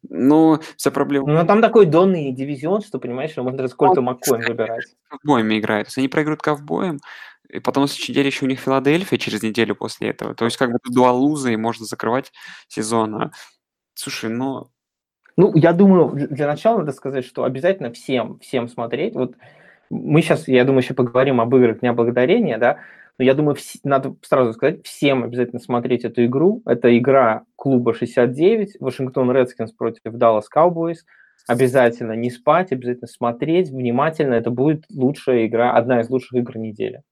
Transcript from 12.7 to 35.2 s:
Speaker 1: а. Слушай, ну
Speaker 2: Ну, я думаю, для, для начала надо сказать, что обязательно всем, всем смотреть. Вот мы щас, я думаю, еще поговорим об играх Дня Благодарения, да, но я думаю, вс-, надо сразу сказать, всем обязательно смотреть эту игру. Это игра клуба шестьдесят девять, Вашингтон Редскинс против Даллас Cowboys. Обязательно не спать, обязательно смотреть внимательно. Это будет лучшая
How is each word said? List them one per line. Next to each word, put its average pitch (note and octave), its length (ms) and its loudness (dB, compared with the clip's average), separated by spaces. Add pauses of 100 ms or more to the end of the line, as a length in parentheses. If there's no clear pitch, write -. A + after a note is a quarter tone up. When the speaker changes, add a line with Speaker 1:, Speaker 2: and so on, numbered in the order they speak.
Speaker 1:
а. A#2 140 -4 (640)
Слушай, - 360 -10
ну B2+ 400 -8 (680)
Speaker 2:
Ну, G3+ 180 4
я E3 180 6
думаю, F3+ 420 6
для, C#3+ 120 -4
для C#3+ 220 -4
начала G#3+ 300 0
надо D3+ 140 -4
сказать, C3 320 -8
что B2+ 200 -8
обязательно C3+ 480 -4
всем, A#2 480 -6
всем A#2+ 280 -6
смотреть. C#3+ 460 -6
Вот B2+ 200 -4 (560)
мы D3+ 320 2
щас, D#3 260 -2
я B2+ 160 4
думаю, C3+ 180 2
еще B2+ 120 -6
поговорим B2+ 460 0
об A#2+ 140 0
играх A#2+ 260 4
Дня A#2+ 120 -2
Благодарения, B2 680 0
да, A#2+ 220 0 (380)
но C3 60 0
я C3 100 6
думаю, D3 220 2
вс-, - 280 -18
надо C3+ 380 -2
сразу B2 300 2
сказать, C3+ 320 -4
всем C3+ 400 0
обязательно A#2+ 360 -4
смотреть A#2+ 440 -2
эту A#2+ 220 0
игру. D#3+ 400 0
Это A#2+ 320 4
игра B2 460 2 (120)
клуба B2 380 0
шестьдесят B2 380 0
девять, G3+ 480 0
Вашингтон B2+ 500 -2
Редскинс B2 420 0
против A#2 280 -8 (140)
Даллас A#2 400 2
Cowboys. E3 440 0 (480)
Обязательно A#2+ 680 2
не A#2 180 -4
спать, E3 420 0
обязательно B2 360 -6
смотреть D3 600 -2
внимательно. C3 640 -2
Это A#2 160 0
будет D3+ 400 0
лучшая B2+ 560 0